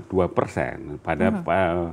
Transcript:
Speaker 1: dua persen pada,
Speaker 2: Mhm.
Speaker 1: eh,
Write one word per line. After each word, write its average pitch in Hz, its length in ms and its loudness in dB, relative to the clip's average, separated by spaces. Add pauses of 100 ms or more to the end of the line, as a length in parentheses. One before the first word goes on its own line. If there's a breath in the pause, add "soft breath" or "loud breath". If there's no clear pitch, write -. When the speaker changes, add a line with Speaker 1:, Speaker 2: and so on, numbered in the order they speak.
Speaker 1:
dua 90 240 2
persen 73 720 -2
pada, 82 320 2
Speaker 2:
Mhm. 190 160 -4
Speaker 1:
eh, 87 440 2